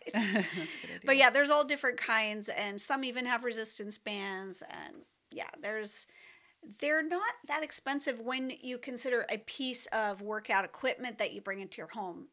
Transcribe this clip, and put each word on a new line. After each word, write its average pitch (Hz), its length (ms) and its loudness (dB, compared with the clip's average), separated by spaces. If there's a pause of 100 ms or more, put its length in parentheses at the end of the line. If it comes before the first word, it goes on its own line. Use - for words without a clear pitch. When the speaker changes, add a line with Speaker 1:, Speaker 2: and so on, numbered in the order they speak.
Speaker 1:
<laughs> - 100 -8
That's 220 120 4 (100)
a 202 80 4 (100)
good 165 140 -2 (160)
idea. - 220 -10
Speaker 2:
But 269 100 6
yeah, 262 140 12
there's 285 220 6
all 294 120 8
different 262 340 0
kinds, 214 520 0
and 202 320 -4
some 269 240 0
even 247 220 -2
have 247 180 0
resistance 220 520 -4
bands, 196 720 -6
and - 340 -12 (280)
yeah, - 160 -6 (140)
there's, 214 440 -4 (720)
they're 302 240 4
not 370 300 0 (140)
that 302 160 -2
expensive 277 560 -2
when 254 320 -4 (100)
you 254 160 -6
consider 240 520 0
a 220 80 0
piece 247 500 -4
of 208 340 0
workout 208 440 2
equipment 240 520 -2
that 202 140 0
you 196 80 -10
bring 196 220 -6
into 190 160 -10
your 170 100 -8
home 185 460 -8